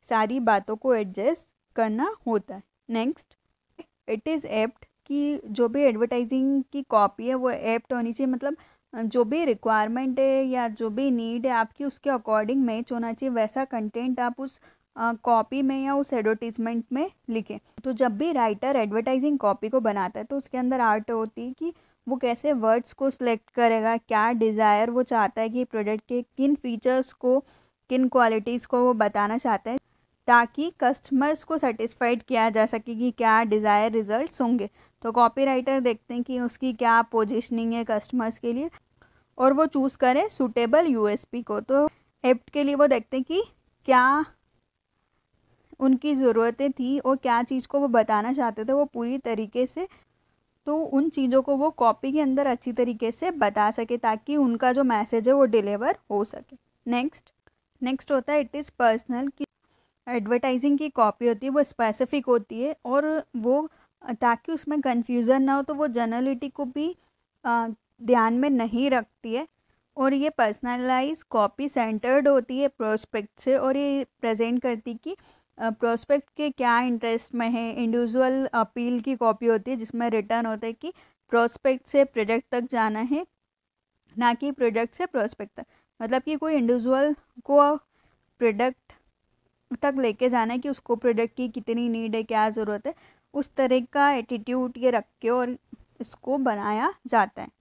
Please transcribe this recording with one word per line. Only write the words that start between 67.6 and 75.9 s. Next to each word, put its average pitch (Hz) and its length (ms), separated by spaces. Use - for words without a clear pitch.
ध्यान 233 320
में 277 160
नहीं 240 400
रखती 233 440
है 294 140
और 269 180
ये 285 160
पर्सनलाइज 254 920
कॉपी 233 460
सेंटर्ड 254 600
होती 262 300
है 277 100
प्रोस्पेक्ट 214 720
से 262 160
और 269 200
ये 277 300
प्रेजेंट 233 420
करती 233 320
कि, 330 220
अ, 226 120
प्रोस्पेक्ट 233 680